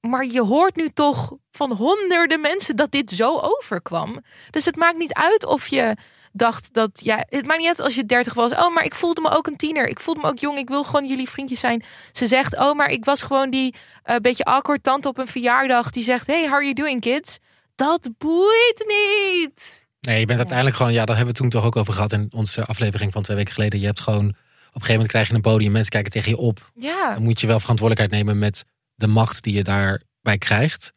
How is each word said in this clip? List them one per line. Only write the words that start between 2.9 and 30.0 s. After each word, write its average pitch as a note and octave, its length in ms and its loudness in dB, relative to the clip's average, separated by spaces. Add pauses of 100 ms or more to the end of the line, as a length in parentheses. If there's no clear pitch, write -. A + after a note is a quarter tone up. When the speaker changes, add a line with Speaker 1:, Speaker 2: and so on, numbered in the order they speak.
Speaker 1:
dit C#4 200 -2
zo A3+ 280 0
overkwam. G#3+ 800 -4 (320)
Dus D4+ 140 0
het E4+ 120 0
maakt E4 220 2
niet E4 160 -4
uit G4 320 2
of - 200 0
je A#3 300 0 (360)
dacht A3+ 400 0
dat, A3 300 0
ja, A3 260 0
het B3+ 180 -4
maakt D#4 120 2
niet E4 100 0
uit E4+ 120 -2
als C4 140 0
je A#3+ 120 -2
dertig A#3+ 280 2
was. A#3 180 2
"Oh, F4 220 2
maar E4 100 0
ik D4 100 -4
voelde E4+ 260 0
me D#4 100 0
ook D#4 160 0
een D4 100 -6
tiener. D4+ 320 -2
Ik - 120 -6
voelde D#4+ 200 -4
me - 60 -2
ook C4 120 -2
jong. C#4+ 200 -4
Ik B3+ 100 -8
wil C#4 160 -2
gewoon C#4+ 220 -2
jullie C4 220 -4
vriendjes C4 320 -8
zijn." A#3 220 0 (300)
Ze - 140 -2
zegt, B3+ 300 2
"Oh, C#4+ 200 2
maar D4 140 2
ik A#3+ 140 -4
was C#4 180 0
gewoon C4+ 280 0
die, C4 240 -2 (280)
eh, - 140 -2
beetje B3 280 0
awkward C#4 380 0
tante C#4 260 0
op B3+ 100 -6
een C4 80 -6
verjaardag B3 640 0
die B3 120 -6
zegt, A#3+ 240 0
'Hey, E4 180 0
how C#4 80 -2
are C#4+ 100 2
you C#4 120 -2
doing, C#4 260 -2
kids?'" B3+ 380 -2 (360)
Dat D4 440 0
boeit A4 680 2
niet. G4+ 1000 -2 (140)
Speaker 2:
Nee, A2+ 200 0
je A2+ 60 0
bent - 20 -4
Speaker 3:
Nee. A#2+ 80 0
Speaker 2:
uiteindelijk B2 400 0
gewoon, A#2+ 160 2
ja, A2+ 120 2
daar A2 120 0
hebben A#2+ 180 0
we - 80 -4
het B2 100 2
toen A#2 80 2
toch G#2+ 100 0
ook A2+ 60 -2
over G#2+ 160 0
gehad G2+ 200 -2
in G#2 220 -2
onze A2 300 -2
aflevering G2+ 480 -2
van G#2+ 100 -4
twee G2+ 140 -2
weken G2+ 180 -2
geleden. G#2 260 0
Je G2+ 60 0
hebt G#2 140 -2
gewoon, G#2 260 0
op G2+ 80 0
een - 0 - (380)
gegeven A#2 200 -2
moment A2 180 2
krijg A2 180 0
je A#2 60 0
een A2+ 60 4
podium, G#2+ 320 4
mensen G#2+ 180 2
kijken G#2 200 -2
tegen G#2+ 200 -2
je A#2 60 2
op. A2+ 380 -2
Speaker 1:
Ja. D#4 400 -4
Speaker 2:
Dan A2 80 -4
moet A#2 180 2
je A2+ 60 0
wel A2+ 140 4
verantwoordelijkheid G#2+ 640 2
nemen G#2 160 2
met G#2 240 -2 (300)
de A2 120 -2
macht A2+ 360 2
die G#2+ 120 -2
je G2+ 100 0
daarbij G2 720 -2